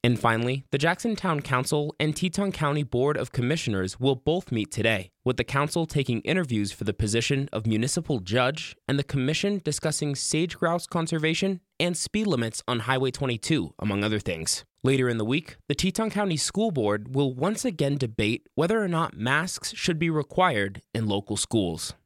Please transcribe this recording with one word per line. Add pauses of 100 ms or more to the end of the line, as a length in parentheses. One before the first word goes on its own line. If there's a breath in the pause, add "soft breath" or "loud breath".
And
finally,
the
Jackson
Town
Council
and
Teton
County
Board
of
Commissioners
will
both
meet
today, (160)
with
the
council
taking
interviews
for
the
position
of
municipal
judge (140)
and
the
commission
discussing
sage
grouse
conservation (180)
and
speed
limits
on
Highway
twenty-two,
among
other
things. (180)
Later
in
the
week, (120)
the
Teton
County
School
Board
will
once
again
debate
whether
or
not
masks
should
be
required (140)
in
local
schools. (140)